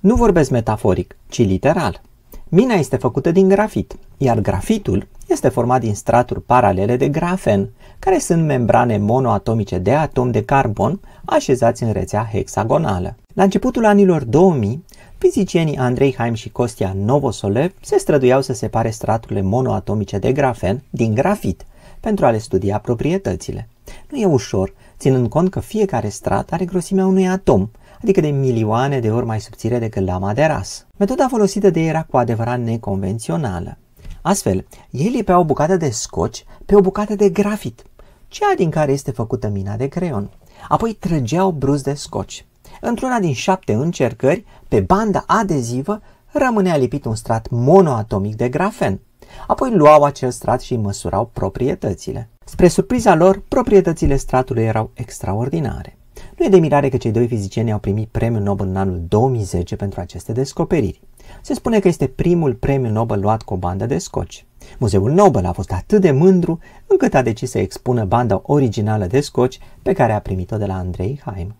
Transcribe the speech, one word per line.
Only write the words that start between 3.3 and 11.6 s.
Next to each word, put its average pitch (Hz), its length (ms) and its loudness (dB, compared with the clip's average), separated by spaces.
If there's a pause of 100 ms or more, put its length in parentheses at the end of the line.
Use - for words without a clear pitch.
din 190 180 4
grafit, 196 480 0 (200)
iar 117 240 2
grafitul 101 680 -2 (200)
este 294 200 0
format 123 320 0
din 110 140 -2
straturi - 480 0
paralele 104 540 2
de 135 120 0
grafen, 151 640 -2 (280)
care 381 200 2
sunt 165 260 0
membrane 120 540 2
monoatomice 110 800 0
de 95 160 2
atom 139 360 0
de 113 140 0
carbon 135 560 0 (240)
așezați 220 580 0